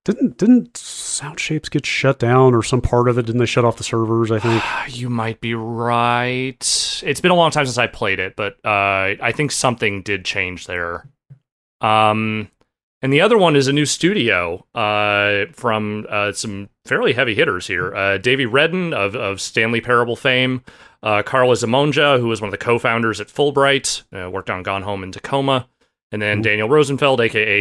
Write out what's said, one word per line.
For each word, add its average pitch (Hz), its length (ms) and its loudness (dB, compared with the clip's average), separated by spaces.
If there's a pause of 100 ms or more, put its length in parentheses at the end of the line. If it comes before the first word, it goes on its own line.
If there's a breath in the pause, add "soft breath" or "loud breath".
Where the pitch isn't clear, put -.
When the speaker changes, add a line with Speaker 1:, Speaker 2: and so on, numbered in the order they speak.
Speaker 1:
Didn't, 208 320 0
didn't 233 400 4
Sound - 600 -10
Shapes - 280 -4
get - 160 -2
shut - 360 0
down 127 340 6
or 113 80 4
some 123 180 0
part 120 300 2
of 120 80 2
it? 123 80 -2
Didn't 117 140 -2
they 117 80 2
shut 120 180 2
off 117 120 0
the - 60 -12
servers, 113 480 0
I 113 60 0
think? 113 300 0
Speaker 2:
<sighs> - 280 -8
You 123 140 -8
might 113 320 -4
be 117 140 -4
right. 120 1500 -2
It's 147 180 -4
been 180 100 4
a 180 40 4
long 165 140 6
time 147 160 0
since 120 140 -4
I 117 80 2
played 98 320 -2
it, 95 160 -6
but, 101 180 -4 (100)
uh, 98 560 0
I 120 160 -2
think 147 160 -2
something 107 520 0
did 98 200 -4
change 90 440 -6
there. 87 400 -6 (720)
Um, 107 680 0 (520)
and 135 100 0
the 147 100 4
other 220 160 4
one 170 180 4
is 135 120 4
a 135 60 0
new 147 120 2
studio, 110 880 0
uh, 104 800 0
from, 107 560 -4
uh, 104 220 -2
some 101 380 -10 (160)
fairly 175 280 0
heavy 117 220 0
hitters 98 320 -2
here. 92 280 -4
Uh, 98 220 0
Davey 123 280 0
Redden 160 480 0
of, 101 220 -2
of 98 260 -6
Stanley 117 400 -2
Parable 120 340 0
fame, 127 480 0 (400 loud breath)
uh, 107 200 2
Carla 127 320 4
Zamonja, 139 640 2
who 117 80 0
was 110 140 -2
one 107 60 -6
of 95 40 -6
the 101 60 -8
co-founders 117 640 0
at 101 60 -10
Fullbright, 139 760 0 (120)
uh, 90 140 -10
worked 95 200 -8
on 92 140 -6
Gone 98 200 -4
Home 98 200 -6
and 92 100 -12
Tacoma, 135 540 -2 (440)
and 107 100 -6
then 104 160 0
Speaker 1:
Mm-hmm. 107 60 -2
Speaker 2:
Daniel 107 260 0
Rosenfeld, 139 520 2
A 113 80 4
K 110 100 -2 (220)